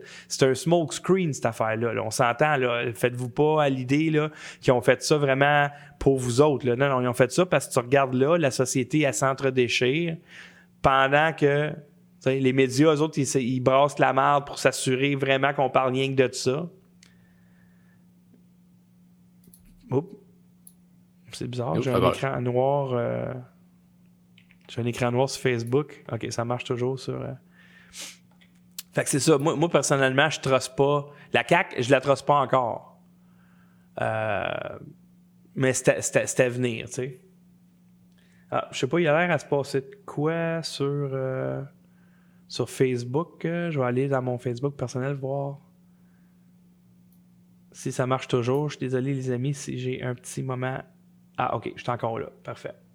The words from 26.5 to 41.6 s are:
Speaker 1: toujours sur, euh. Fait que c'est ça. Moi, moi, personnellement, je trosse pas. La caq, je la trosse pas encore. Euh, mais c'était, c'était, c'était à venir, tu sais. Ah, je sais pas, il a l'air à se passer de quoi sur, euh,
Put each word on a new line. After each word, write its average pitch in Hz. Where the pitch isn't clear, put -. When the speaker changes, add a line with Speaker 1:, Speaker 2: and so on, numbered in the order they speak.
Speaker 1:
toujours 127
sur, 127
euh. 123
Fait 135
que -
c'est 143
ça. 156
Moi, 143
moi, 156
personnellement, 139
je -
trosse 131
pas. 143
La 120
caq, 175
je 123
la 135
trosse 135
pas 143
encore. 123
Euh, 110
mais 131
c'était, -
c'était, 113
c'était -
à 123
venir, 120
tu 113
sais. 135
Ah, -
je -
sais 135
pas, 160
il 175
a 151
l'air 175
à 151
se -
passer 139
de -
quoi 165
sur, -
euh, 135